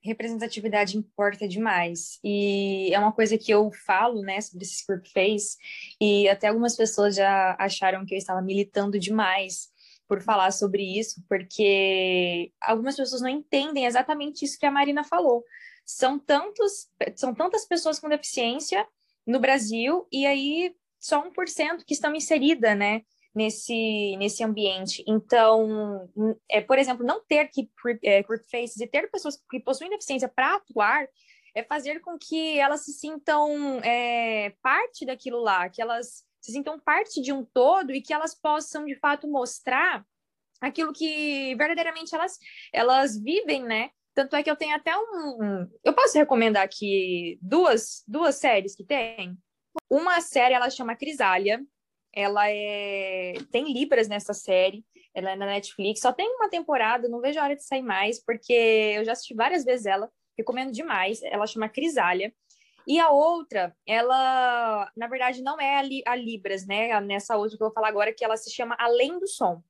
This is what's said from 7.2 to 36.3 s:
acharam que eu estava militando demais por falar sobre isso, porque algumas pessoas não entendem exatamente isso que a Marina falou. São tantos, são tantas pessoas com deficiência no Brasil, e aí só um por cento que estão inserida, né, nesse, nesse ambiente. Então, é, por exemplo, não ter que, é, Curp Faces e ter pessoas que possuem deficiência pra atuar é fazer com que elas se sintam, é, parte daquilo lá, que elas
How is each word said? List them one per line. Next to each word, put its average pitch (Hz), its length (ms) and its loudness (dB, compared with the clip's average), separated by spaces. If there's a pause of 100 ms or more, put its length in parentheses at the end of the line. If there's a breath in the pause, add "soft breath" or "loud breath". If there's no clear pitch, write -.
acharam 190 460 0
que 190 80 -8
eu 190 40 -4
estava 185 240 -4
militando 202 560 0
demais 190 720 -2 (380 soft breath)
por 196 140 -2
falar 196 300 4
sobre 196 320 -2
isso, 190 440 -4
porque 185 1300 2
algumas 226 340 0
pessoas 254 260 -4
não 254 80 -2
entendem 285 560 -2
exatamente 285 600 0
isso 277 120 -6
que 294 100 0
a 277 40 4
Marina 285 320 2
falou. 294 400 2 (400 loud breath)
São 269 340 0
tantos, 403 720 0 (260)
são 254 180 -4
tantas 370 320 -2
pessoas 320 340 -2
com 311 80 -10
deficiência 294 800 -2 (380)
no 247 140 2
Brasil, 254 680 2
e 269 180 0
aí 294 480 0 (240)
só 294 200 0
um 349 140 -8
por 359 160 -4
cento 330 360 -4
que - 80 -2
estão 302 220 -2
inserida, 285 600 4
né, 208 260 0 (340)
nesse, 220 800 -2
nesse 208 260 -4
ambiente. 196 640 -2
Então, 214 1000 4 (400)
é, 214 100 2
por 262 200 2
exemplo, 247 260 0
não 359 180 -2
ter 294 260 2
que, 262 200 -4 (340)
é, 202 200 6
Curp 220 260 -4
Faces 233 320 -6
e 240 60 -4
ter 285 240 -2
pessoas 302 260 -6 (140)
que 254 80 -6
possuem 294 320 -4
deficiência 262 360 -4
pra 277 280 0
atuar 247 520 0 (460 soft breath)
é 208 80 -4
fazer 294 380 -6
com 339 180 -12
que 320 400 -4
elas 285 260 2
se 294 100 -14
sintam, 294 880 -2
é, 233 760 0
parte 330 460 -2
daquilo 247 340 -6
lá, 185 300 0
que 185 100 -14
elas 233 460 -6 (160)